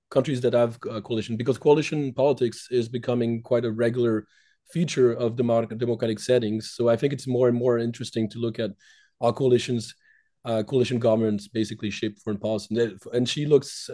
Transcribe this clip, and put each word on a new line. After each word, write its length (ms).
countries 300
that 140
have, 260
uh, 120
coalition, 340
because 220
coalition 560
politics 580
is 160
becoming 540
quite 240
a 60
regular 540
feature 400
of 240
democ-, 420
democratic 420
settings. 560
So 120
I 80
think 160
it's 160
more 220
and 80
more 200
interesting 520
to 100
look 180
at 140
how 120
coalitions, 600
uh, 180
coalition 360
governments 480
basically 420
shape 300
foreign 200
policy. 300
And 80
that, 360
and 140
she 200
looks 460